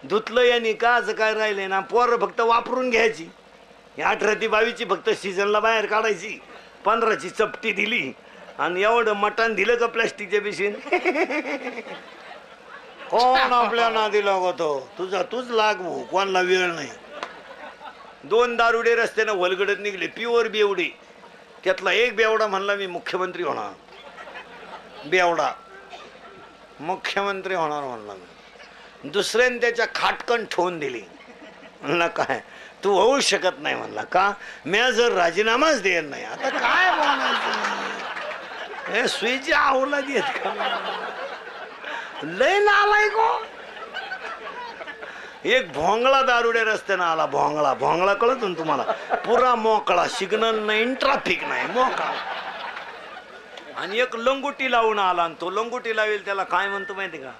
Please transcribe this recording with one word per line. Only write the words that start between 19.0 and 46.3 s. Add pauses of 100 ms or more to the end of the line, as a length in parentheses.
वलगडत
निघले,
प्युअर
बेवडे. (520)
त्यातला
एक
बेवडा
म्हणला,
"मी
मुख्यमंत्री
होणार." (1400)
बेवडा, (1300)
"मुख्यमंत्री
होणार,"
म्हणला
मी.
दुसऱ्याने
त्याच्या
खाटकन
ठेवून
दिली. (800)
म्हणला,
"काय (440)
तू
होऊ
शकत
नाही,"
म्हणला.
"का? (340)
म्या
जर
राजीनामाच
देत
नाही."
आता
काय
बोलायचं? (1120)
हे
स्विच
आवला
देत
का? (1400)
लय
नालायक
हो. (2000)
एक
भोंगळा
दारुड्या